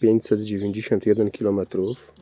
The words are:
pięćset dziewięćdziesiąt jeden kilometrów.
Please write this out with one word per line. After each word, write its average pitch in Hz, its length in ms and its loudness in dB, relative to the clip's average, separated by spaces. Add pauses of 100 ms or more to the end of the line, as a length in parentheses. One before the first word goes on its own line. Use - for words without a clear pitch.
pięćset 110 400 2
dziewięćdziesiąt 101 640 -4
jeden 104 260 2
kilometrów. 101 920 -4